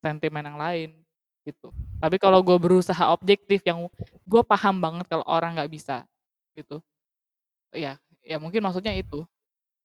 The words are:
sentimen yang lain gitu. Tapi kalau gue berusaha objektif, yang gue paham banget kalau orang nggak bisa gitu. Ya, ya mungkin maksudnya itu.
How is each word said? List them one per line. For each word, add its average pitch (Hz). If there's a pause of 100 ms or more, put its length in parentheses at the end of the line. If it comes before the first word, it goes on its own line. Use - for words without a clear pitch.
sentimen 151
yang 147
lain 160 (580)
gitu. - (300)
Tapi 165
kalau 190
gue 180
berusaha 175
objektif, 196
yang 170 (400)
gue 226
paham 196
banget 170
kalau 160
orang 165
nggak 156
bisa 147 (540)
gitu. 151 (880)
Ya, 139 (220)
ya 156
mungkin 180
maksudnya 190
itu. 170 (580)